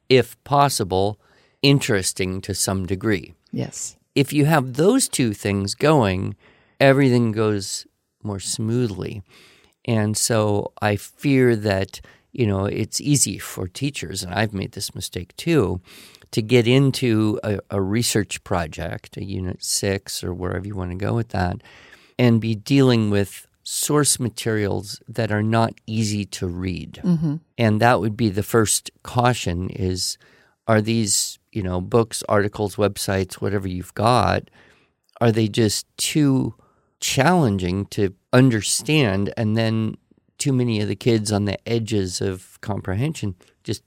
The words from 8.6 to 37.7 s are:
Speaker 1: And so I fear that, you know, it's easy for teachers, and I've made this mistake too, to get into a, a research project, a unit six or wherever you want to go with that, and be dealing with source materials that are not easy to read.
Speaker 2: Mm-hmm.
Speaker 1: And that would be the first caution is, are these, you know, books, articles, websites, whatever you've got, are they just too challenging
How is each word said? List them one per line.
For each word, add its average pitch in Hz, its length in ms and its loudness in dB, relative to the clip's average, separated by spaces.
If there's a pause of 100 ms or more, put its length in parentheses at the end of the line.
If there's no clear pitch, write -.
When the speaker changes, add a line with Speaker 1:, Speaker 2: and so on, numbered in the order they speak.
Speaker 1:
And 107 300 0
so 107 560 0 (100)
I 107 140 0
fear 127 600 2
that, 98 440 -2 (320)
you 123 140 -2
know, 98 200 0
it's - 340 -4
easy 123 380 0
for - 300 -10
teachers, 98 540 -8
and 90 120 -8
I've 104 180 0
made 104 200 -6
this - 220 -10
mistake 92 420 -10
too, 98 440 0 (520)
to 120 100 -2
get 113 260 4
into 120 720 2
a, 104 160 -2 (120)
a 101 100 -2
research 104 640 -2
project, 87 720 -6
a 101 80 -8
unit 92 400 -6
six - 580 -4
or 90 120 -6
wherever 92 320 -6
you 104 80 -10
want 92 160 -6
to 90 60 -6
go 101 180 -2
with 117 160 -2
that, 92 320 -2 (560)
and 117 220 4
be 113 140 -2
dealing 120 540 4
with 101 380 -2 (160)
source - 580 0
materials 104 880 -4
that 113 240 -4
are 104 100 0
not 113 300 2 (140)
easy 107 400 -2
to - 220 -8
read. 87 560 -8
Speaker 2:
Mm-hmm. 160 320 0 (200)
Speaker 1:
And 107 240 2
that 117 200 4
would 104 160 -2
be 113 120 2
the 98 140 0
first - 480 0 (120)
caution 110 680 -2
is, 92 480 -4 (480)
are 110 140 4
these, 110 580 -2 (140)
you 107 100 -4
know, 90 180 -2
books, 113 480 0
articles, 104 480 0
websites, 98 580 -2
whatever 98 340 -4
you've 90 260 -8
got, 104 540 2 (720)
are 120 120 4
they 110 160 0
just 107 380 0 (120)
too 131 560 0 (460)
challenging 101 840 2